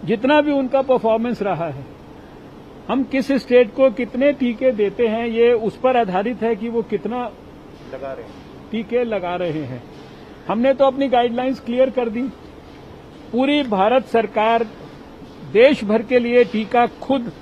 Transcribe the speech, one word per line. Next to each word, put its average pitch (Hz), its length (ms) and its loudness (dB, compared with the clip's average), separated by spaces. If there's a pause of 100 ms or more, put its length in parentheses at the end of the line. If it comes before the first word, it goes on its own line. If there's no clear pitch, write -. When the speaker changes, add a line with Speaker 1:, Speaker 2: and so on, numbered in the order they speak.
Speaker 1:
जितना 254 360 2
भी 294 100 2
उनका 269 300 0
performance 226 600 0
रहा 170 260 -4
है, 135 180 -10 (1040)
हम 254 140 -2
किस 262 280 -2
स्टेट 247 440 4
को 262 140 4
कितने 254 420 0
टीके 262 400 0
देते 208 360 0
हैं, 226 200 -2
ये 233 260 4
उस 220 240 -2
पर 254 200 2
आधारित 202 460 -2
है 233 120 0
कि 226 140 -8
वो 233 120 -2
कितना 220 500 -6 (640)
Speaker 2:
लगा 135 200 -12
रहे 120 120 -14
हैं। 101 80 -20 (380)
Speaker 1:
टीके 233 320 -2
लगा 180 320 -4
रहे 165 280 -4
हैं। 127 200 -10 (640)
हमने 233 260 2
तो 269 120 4
अपनी 269 220 0
guidelines 247 520 0
clear 254 300 0
कर 240 200 -2
दी। 220 120 -6 (1080)
पूरी 277 320 0
भारत 220 420 2
सरकार 226 600 0 (880)
देश 247 300 6
भर 220 180 0
के 247 180 2
लिए 240 240 4
टीका 233 440 0
खुद 240 440 -4 (100)